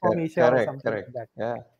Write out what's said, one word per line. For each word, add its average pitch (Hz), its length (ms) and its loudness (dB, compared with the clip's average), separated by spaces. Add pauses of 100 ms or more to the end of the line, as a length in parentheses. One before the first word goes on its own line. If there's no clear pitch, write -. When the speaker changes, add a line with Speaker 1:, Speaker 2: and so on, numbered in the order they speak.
Speaker 1:
from - 100 2
Speaker 2:
correct, 160 200 -2
Speaker 1:
Asia 175 140 4
or - 40 6
Speaker 2:
correct, 123 160 4
Speaker 1:
something 135 260 -4
Speaker 2:
correct. 110 240 -6
Speaker 1:
like 113 220 -10
that. 113 260 -6 (160)